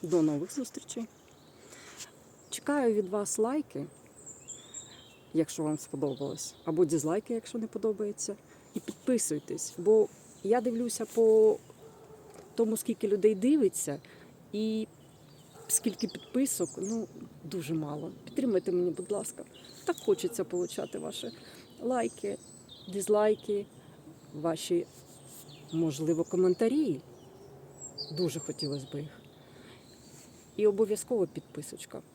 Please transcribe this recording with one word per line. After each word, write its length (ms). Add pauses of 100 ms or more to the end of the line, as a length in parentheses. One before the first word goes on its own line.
До 200
нових 320
зустрічей. 500 (1500)
Чекаю 440
від 140
вас 300
лайки, 480 (1500)
якщо 280
вам 160
сподобалось, 760 (100)
або 200
дизлайки, 500
якщо 240
не 80
подобається. 720 (380)
І 60
підписуйтесь, 1000
бо 300 (340)
я 180
дивлюся 460
по 520 (960)
тому, 220
скільки 320
людей 260
дивиться, 680 (520)
і 360 (800)
скільки 400
підписок, 680
ну, 320 (360)
дуже 300
мало. 360 (140)
Підтримайте 480
мені, 180
будь 220
ласка. 320 (400)
Так 120
хочеться 480
получати 540
ваші 320 (520)
лайки, 560 (500)
дизлайки, 800 (680)
ваші, 520 (840)
можливо, 520
коментарі. 760 (1160)
Дуже 240
хотілося 520
б 60
їх. 220 (1400)
І 100
обов'язково 600
підписочка. 760 (120)